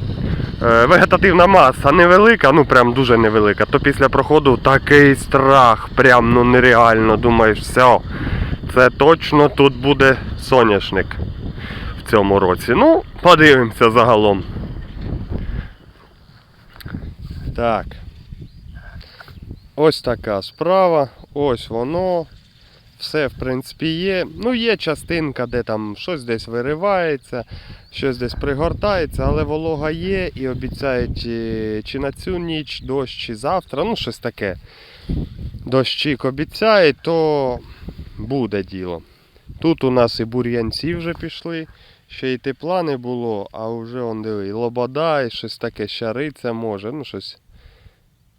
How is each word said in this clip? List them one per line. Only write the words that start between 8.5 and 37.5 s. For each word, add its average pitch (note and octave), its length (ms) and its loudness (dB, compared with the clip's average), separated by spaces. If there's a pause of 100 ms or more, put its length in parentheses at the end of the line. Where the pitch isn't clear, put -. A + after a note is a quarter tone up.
це B2+ 160 6
точно D3 600 4
тут C#3 280 2
буде C3+ 400 4 (240)
соняшник G#2 640 2 (920)
в - 120 -10
цьому G2 280 4
році. F2+ 360 0
Ну, D#4+ 280 4 (180)
подивимося C3+ 720 6
загалом. G#2+ 520 4 (3000)
Так. A#2 300 -2 (1900)
Ось D3 260 0
така G#2 400 -6
справа, E3 680 -2 (240)
ось C#3+ 360 -4
воно. E3 560 -6 (760)
Все, D3+ 280 -4
в - 120 -10
принципі, C3 480 -8
є. F3 380 -4 (100)
Ну, A3 180 -4
є A3+ 240 -2
частинка, D3+ 680 -6
де A#2+ 180 -6
там G#2+ 340 -6
щось D#3+ 260 -10
десь A#2 240 -6
виривається, D3+ 960 -4 (480)
щось C3 260 -6
десь B2 160 -6
пригортається, D#3 920 -4
але D3 180 -2
волога D#3 480 -6
є F3+ 440 -6
і C3 120 -8
обіцяють, B2+ 800 -6
е, A2 600 -6
чи C3+ 140 -10
на C#3 120 -6
цю F3+ 260 -8
ніч D#3+ 440 -8
дощ, C3 360 -6
чи - 180 -10
завтра, D3 480 -6
ну, G#3+ 120 -4
щось - 240 -10
таке. G2+ 380 -8 (1080)
Дощик C3 600 -4
обіцяють, D#3 760 0
то D3+ 580 -2 (580)